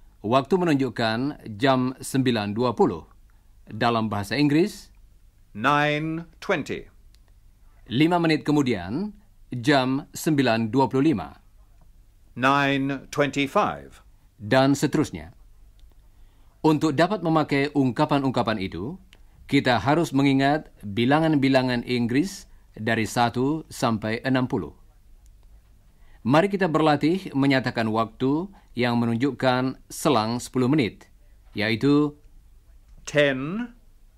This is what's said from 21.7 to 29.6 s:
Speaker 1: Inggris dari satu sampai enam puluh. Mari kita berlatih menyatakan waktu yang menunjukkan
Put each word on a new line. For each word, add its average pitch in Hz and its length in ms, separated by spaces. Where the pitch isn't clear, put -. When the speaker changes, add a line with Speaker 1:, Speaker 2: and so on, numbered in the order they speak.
Speaker 1:
Inggris 123 640
dari 110 320
satu 127 560
sampai 110 560
enam 127 240
puluh. 92 240
Mari 156 240
kita 190 240
berlatih 151 640
menyatakan 127 560
waktu 131 560
yang 120 240
menunjukkan 123 800